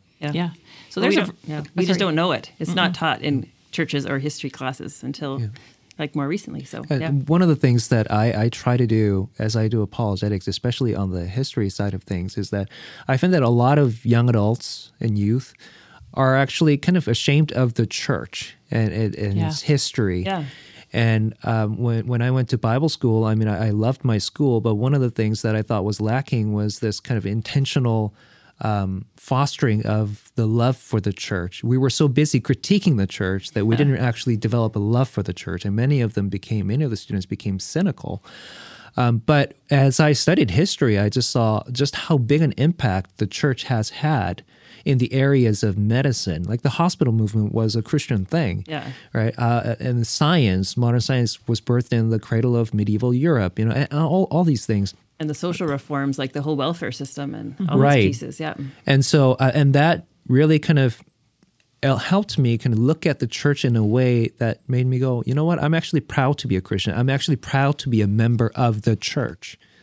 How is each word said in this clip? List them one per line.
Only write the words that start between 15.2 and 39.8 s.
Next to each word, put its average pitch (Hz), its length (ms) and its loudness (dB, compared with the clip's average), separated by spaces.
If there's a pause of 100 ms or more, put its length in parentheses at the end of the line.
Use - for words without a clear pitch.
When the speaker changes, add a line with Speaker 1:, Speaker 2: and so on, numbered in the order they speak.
Speaker 3:
are 131 220 2
actually 143 400 2
kind 180 200 0
of 165 120 -2
ashamed 143 440 2
of 123 220 0
the 113 120 2
church - 680 -6 (160)
and, 113 220 0
and, 107 240 -2
and 101 200 -2
Speaker 2:
Yeah. 107 120 0
Speaker 3:
its 151 140 -8
history. 104 600 0
Speaker 1:
Yeah. 151 200 -4 (480)
Speaker 3:
And, 110 420 0 (100)
um, 110 340 -2
when, 117 300 -2
when 120 120 -2
I 123 120 0
went 127 160 0
to 123 100 -2
Bible 127 300 0
school, 113 360 0
I 110 120 0
mean, 110 100 0
I, 107 220 -2
I - 20 0
loved 110 340 0
my 113 140 2
school, 123 420 0
but 113 140 0
one 120 180 0
of 143 80 2
the 123 100 0
things 107 320 -2
that 110 120 0
I 107 80 0
thought 104 220 -2
was 104 160 -4
lacking 110 520 -2
was 104 280 -2
this 107 180 -2
kind - 180 -4
of 104 100 -4
intentional, 113 840 -2 (480)
um, 98 440 -2 (120)
fostering 127 720 0
of 107 480 -2
the 113 120 0
love 117 300 2
for - 240 -4
the 98 120 -2
church. 90 500 -6
We 123 160 2
were 131 120 2
so 151 180 2
busy 135 320 2
critiquing 170 560 2
the 98 100 2
church 95 460 -4
that 104 140 0
we 113 80 4
Speaker 1:
Yeah. 113 100 2
Speaker 3:
didn't 139 140 2
actually 117 380 -2
develop 113 380 0
a 104 60 -2
love 120 280 2
for - 140 -4
the 92 100 -6
church. 90 320 -8
And 101 120 -2
many 131 240 2
of 110 140 -2
them 101 140 -2
became, 101 380 -4
many 120 160 -2
of 139 80 -2
the 107 60 -4
students 95 300 -6
became 95 340 -6
cynical. - 640 -4 (720)
Um, 117 280 2
but 147 300 2 (160)
as 139 300 4